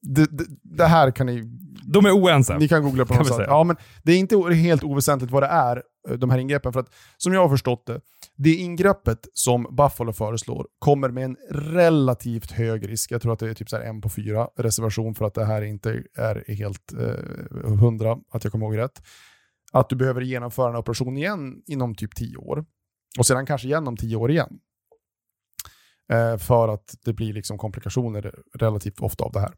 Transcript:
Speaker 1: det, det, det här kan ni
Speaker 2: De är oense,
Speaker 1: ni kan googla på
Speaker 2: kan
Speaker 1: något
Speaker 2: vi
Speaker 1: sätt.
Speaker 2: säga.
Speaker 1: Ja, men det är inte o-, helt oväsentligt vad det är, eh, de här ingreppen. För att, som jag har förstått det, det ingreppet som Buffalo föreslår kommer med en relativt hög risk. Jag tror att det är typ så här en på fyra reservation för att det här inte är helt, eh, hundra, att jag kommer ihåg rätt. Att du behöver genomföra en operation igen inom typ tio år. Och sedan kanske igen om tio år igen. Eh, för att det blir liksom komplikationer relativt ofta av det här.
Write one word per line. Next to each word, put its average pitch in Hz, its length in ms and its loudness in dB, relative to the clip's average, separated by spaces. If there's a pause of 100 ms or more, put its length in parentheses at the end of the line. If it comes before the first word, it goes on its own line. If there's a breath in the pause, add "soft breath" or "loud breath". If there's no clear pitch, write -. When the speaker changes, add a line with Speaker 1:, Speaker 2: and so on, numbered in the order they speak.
Speaker 1:
det, 147 340 2
det, 165 80 -4 (180)
det 160 240 2
här 156 240 6
kan 127 160 -2
ni 120 160 -4 (440)
Speaker 2:
De 196 200 6
är 202 40 8
oense, 175 480 6
Speaker 1:
ni 151 100 4
kan 160 140 4
googla 131 220 2
på 117 40 -6
Speaker 2:
kan 123 80 2
Speaker 1:
något 139 100 4
Speaker 2:
vi - 20 0
Speaker 1:
sätt. 120 80 0
Speaker 2:
säga. 107 120 -2
Speaker 1:
Ja, 151 160 6
men 170 120 0 (260 soft breath)
det 160 100 4
är 185 60 6
inte 190 180 2
o-, 175 140 2
helt 165 340 4
oväsentligt 139 480 0
vad 139 100 4
det 139 40 2
är, 131 360 0 (260)
eh, 123 60 -4
de 123 160 0
här 127 80 4
ingreppen. 135 340 -4
För 131 80 -2
att, - 140 -12 (220 soft breath)
som 180 160 -2
jag 190 80 4
har 175 80 6
förstått 131 380 0
det, 117 140 -10 (360 soft breath)
det 156 180 4
ingreppet 175 800 0
som 123 340 0 (100)
Buffalo 127 360 2
föreslår 113 540 -6 (120)
kommer 139 300 2
med 127 160 -6
en 127 120 -6 (140)
relativt 147 1000 2
hög 110 400 -4
risk. 110 200 -6
Jag 120 120 -6
tror 117 100 0
att 110 60 -4
det 113 120 -6
är 113 40 -8
typ 110 160 -12
så 113 60 -6
här 117 80 -8
en 110 160 -12
på 107 80 -4
fyra 107 480 -4
reservation 113 580 -4
för 110 100 -4
att 101 100 -4
det 110 100 -4
här 107 180 -2
inte 104 400 -8 (140)
är 110 380 -6
helt, 101 380 -10
eh, - 880 -8
hundra, 113 400 2 (140)
att 117 120 -8
jag 107 80 -6
kommer 110 140 -4
ihåg 110 100 -4
rätt. 120 260 -6 (680 soft breath)
Att 127 160 4
du 131 80 -2
behöver 127 240 -2
genomföra 123 500 -4
en 120 60 -6
operation 123 400 -4
igen 147 500 -8
inom 127 280 -4
typ - 200 -12
tio 117 220 -10
år. - 280 -8 (540)
Och 123 80 4
sedan 131 200 0
kanske 127 220 -4
igen 147 200 -2
om 117 80 -8
tio 113 200 -6
år 117 140 0
igen. 156 280 -2 (1500 soft breath)
Eh, 117 240 0
för 117 320 2
att - 260 -8 (100)
det 117 80 -4
blir 110 200 -6
liksom 104 260 -10
komplikationer 110 760 -8 (200)
relativt 107 460 -4
ofta - 240 -4
av - 80 -6
det 104 80 -4
här. - 180 -4